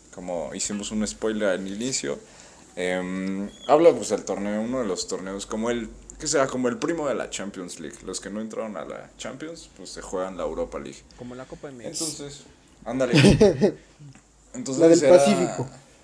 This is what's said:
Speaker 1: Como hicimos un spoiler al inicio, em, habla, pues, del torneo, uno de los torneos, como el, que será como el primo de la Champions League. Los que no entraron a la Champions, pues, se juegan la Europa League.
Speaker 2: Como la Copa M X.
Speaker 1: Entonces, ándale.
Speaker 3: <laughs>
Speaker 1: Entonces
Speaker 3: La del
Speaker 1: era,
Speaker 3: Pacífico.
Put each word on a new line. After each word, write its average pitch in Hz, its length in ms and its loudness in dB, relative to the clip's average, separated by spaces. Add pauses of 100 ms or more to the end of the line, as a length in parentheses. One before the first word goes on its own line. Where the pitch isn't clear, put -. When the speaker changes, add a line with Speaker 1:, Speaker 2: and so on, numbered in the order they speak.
(120)
Speaker 1:
Como 87 420 -6
hicimos 101 360 -6
un 107 160 -2
spoiler 107 440 -2
al 95 180 -2
inicio, 110 500 -4 (560)
em, 92 760 -4 (200)
habla, 156 260 8
pues, 107 140 -6
del 101 160 -2
torneo, 104 380 -4
uno 127 180 -4
de 113 60 -4
los 90 200 -4
torneos, 95 400 -8
como 110 240 -4
el, 117 180 -4 (300)
que 156 80 -10
será 143 220 2
como 127 200 -2
el 120 100 -4
primo 156 280 -2
de 123 80 0
la 85 160 -4
Champions 95 500 -10
League. 76 240 -12
Los 95 160 -8
que 98 100 -12
no 107 100 -8
entraron 110 360 -8
a 71 100 -8
la - 320 -14
Champions, 156 580 -12
pues, 92 140 -16
se 82 100 -14
juegan 92 360 -6
la 85 80 -6
Europa 80 360 -6
League. 69 180 -14 (200)
Speaker 2:
Como 123 180 -14
la 131 80 -14
Copa 160 240 -16
M 127 180 -16
X. 160 140 -8
Speaker 1:
Entonces, 143 400 -8 (440)
ándale. 123 300 -2
Speaker 3:
<laughs> 165 600 6 (800)
Speaker 1:
Entonces 127 260 -4
Speaker 3:
La 165 80 8
del 165 160 8
Speaker 1:
era, 180 140 10
Speaker 3:
Pacífico. 175 500 4 (360)